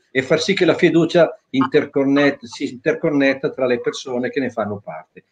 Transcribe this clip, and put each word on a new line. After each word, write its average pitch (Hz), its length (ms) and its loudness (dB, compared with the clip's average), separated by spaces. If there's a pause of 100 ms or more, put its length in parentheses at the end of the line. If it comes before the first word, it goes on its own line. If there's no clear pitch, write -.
e 131 140 0
far 160 180 0
sì 190 140 0
che 180 100 2
la 160 80 4
fiducia 165 680 2 (120)
interconnett-, 139 960 0
si 127 260 -8
interconnetta 143 800 -2
tra 131 160 -2
le 123 120 0
persone 127 520 -6
che 147 80 -4
ne 127 100 -4
fanno 101 340 -6
parte - 480 -16